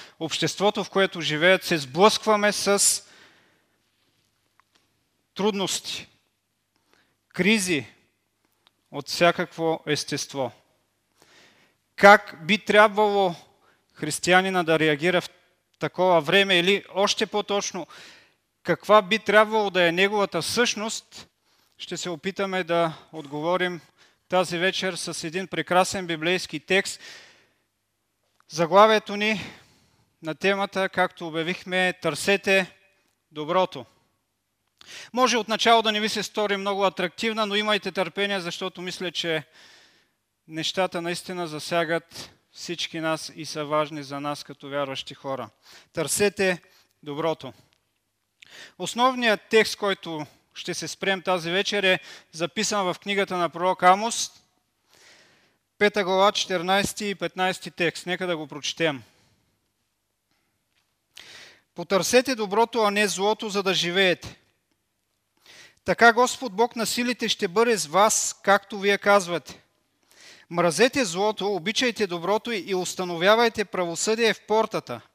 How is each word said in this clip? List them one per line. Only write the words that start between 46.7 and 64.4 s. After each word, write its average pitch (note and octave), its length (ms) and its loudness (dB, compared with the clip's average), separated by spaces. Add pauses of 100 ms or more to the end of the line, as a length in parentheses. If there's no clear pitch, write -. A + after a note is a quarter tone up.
доброто. D3 500 -6 (1300)
Основният A#3+ 600 0 (100)
текст, A3 260 4
който E3 500 -4 (280)
ще - 200 -10
се D#3+ 140 -8
спрем F#3+ 340 -4
тази E3+ 280 -2
вечер, G3 320 -2
е F#3 180 4 (320)
записан G3 520 -4
в F3 140 -2
книгата G3 380 -4
на F3 120 0
пророк F3 340 -2
Амос, G3 500 4 (1500)
пета G#3 260 0
глава, F#3+ 280 4
четиринайсти F#3+ 760 -2
и G3+ 60 -4
петнайсти F3+ 560 -6
текст. - 360 -4
Нека F3+ 200 -6
да F3 100 -4
го D3+ 100 -10
прочетем. C#3+ 560 -4 (2750)
"Потърсете G3+ 600 0
доброто, A3 480 0
а G3+ 80 2
не G#3 180 0
злото, G#3 400 -2
за G3 140 -2
да F#3 120 0
живеете. F3 640 0 (1500)